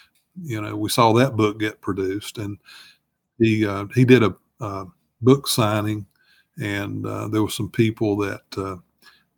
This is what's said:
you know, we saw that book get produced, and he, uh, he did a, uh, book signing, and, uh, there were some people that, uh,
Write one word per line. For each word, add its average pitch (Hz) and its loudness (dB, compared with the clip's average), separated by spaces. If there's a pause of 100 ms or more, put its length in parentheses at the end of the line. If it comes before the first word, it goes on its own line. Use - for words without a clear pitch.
(400)
you 123 -6
know, 107 -8
we 104 -4
saw 113 4
that 120 4
book 107 2
get 107 -6
produced, 98 -6
and 101 -10 (800)
he, 110 2
uh, 101 -4 (100)
he 127 6
did 123 8
a, 95 2 (240)
uh, 98 -8 (360)
book 135 4
signing, 104 -2 (540)
and, 104 -6
uh, 104 -6
there 107 0
were 101 -2
some 104 -6
people 110 0
that, 101 -6 (120)
uh, 95 -6 (600)